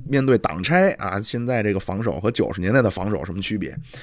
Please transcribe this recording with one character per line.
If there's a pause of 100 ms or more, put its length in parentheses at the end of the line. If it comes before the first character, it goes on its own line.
面
对
挡
拆
啊，
现
在
这
个
防
守
和
九
十
年
代
的
防
守
什
么
区
别？ (260)